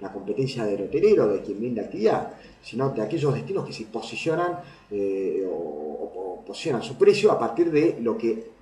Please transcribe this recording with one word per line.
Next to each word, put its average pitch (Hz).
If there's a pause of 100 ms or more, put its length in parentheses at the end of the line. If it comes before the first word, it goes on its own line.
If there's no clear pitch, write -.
la 98
competencia 110
del 101
hotelero, 151
de 98
quien 101
brinda 117
actividad, - (300)
sino 127
de 110
aquellos 143
destinos 147
que -
se 113
posicionan, - (300)
eh, 95
o, 90
o, 80
o -
posicionan 113
su -
precio 196
a -
partir 165
de 151
lo 113
que 113